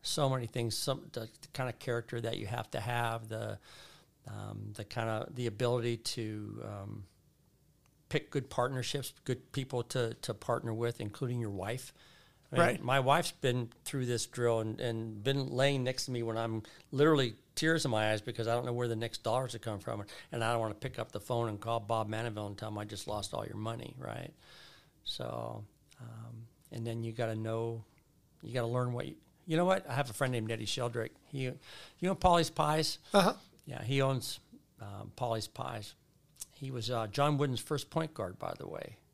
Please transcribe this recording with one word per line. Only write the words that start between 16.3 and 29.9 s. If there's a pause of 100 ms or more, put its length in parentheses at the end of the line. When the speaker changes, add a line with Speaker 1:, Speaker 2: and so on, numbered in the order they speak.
Speaker 1:
I'm (300)
literally (220)
tears
in
my
eyes
because
I
don't
know
where
the
next
dollars
are
coming
from. (260)
And
I
don't
wanna
pick
up
the
phone
and
call
Bob
Mandeville
and
tell
him,
"I
just
lost
all
your
money,"
right? (680)
So, (360)
um, (240)
and
then
you
gotta
know, (600)
you
gotta
learn
what
you, (320)
you
know
what?
I